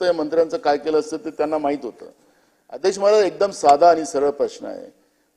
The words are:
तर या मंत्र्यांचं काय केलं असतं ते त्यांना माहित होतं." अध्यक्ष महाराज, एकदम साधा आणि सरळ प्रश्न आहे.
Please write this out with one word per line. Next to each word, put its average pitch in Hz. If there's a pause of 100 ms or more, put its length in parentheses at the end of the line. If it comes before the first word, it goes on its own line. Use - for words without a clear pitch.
तर 185
या 180
मंत्र्यांचं 165
काय 147
केलं 156
असतं 156
ते 156
त्यांना 156
माहित 147
होतं." 104 (640)
अध्यक्ष 185
महाराज, 208
एकदम 180
साधा 151
आणि 160
सरळ 143
प्रश्न 123
आहे. 95 (340)